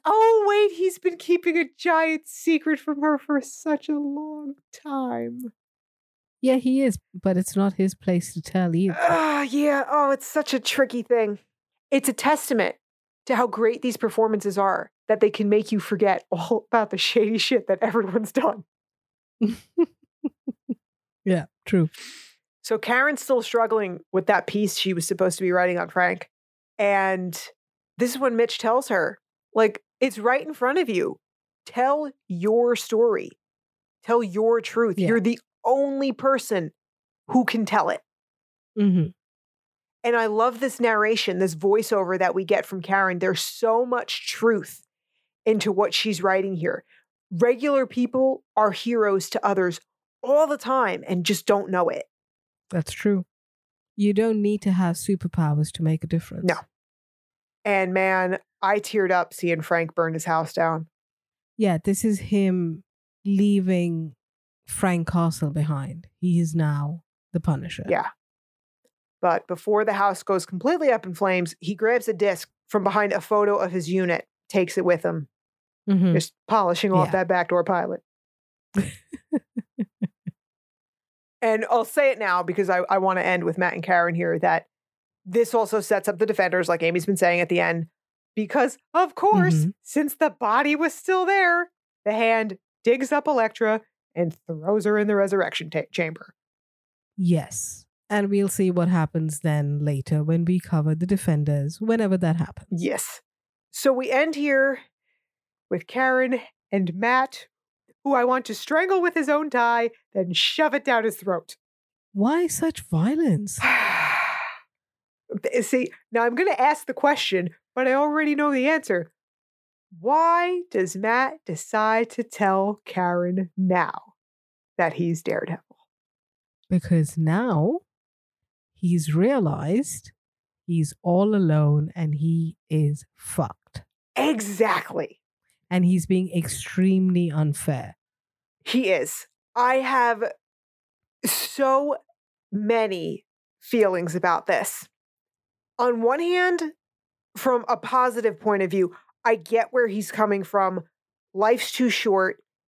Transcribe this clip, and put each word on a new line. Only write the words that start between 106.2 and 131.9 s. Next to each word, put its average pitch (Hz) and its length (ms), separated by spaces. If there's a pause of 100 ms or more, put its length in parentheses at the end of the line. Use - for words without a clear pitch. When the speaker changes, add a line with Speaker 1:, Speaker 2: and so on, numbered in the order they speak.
Speaker 1:
and 185 220
Matt 247 520 (600)
who 277 80
I 247 100
want 254 200
to 220 100
strangle 359 480
with 339 120
his 294 140
own 302 220
tie, 233 400 (240)
then 185 180
shove - 420
it 277 100
down 233 180
his 214 140
throat. 185 400 (560)
Speaker 2:
Why 285 340
such 320 360
violence? 208 800
Speaker 1:
<sighs> - 2000
See, 254 300 (220)
now 233 100
I'm 240 140
gonna 370 160
ask 294 340
the - 80
question, 196 560 (240)
but 262 140
I 254 60
already 294 420
know 294 160
the 262 160
answer. 233 420 (880)
Why 339 720
does 185 260
Matt 247 480
decide 220 640
to - 120
tell 202 640
Karen 180 720
now 180 580 (640)
that 165 160
he's 170 280
Daredevil? - 400 (1080)
Speaker 2:
Because 165 480
now 190 640 (920)
he's 160 440
realized 190 960 (520)
he's 160 380
all 196 320
alone 151 640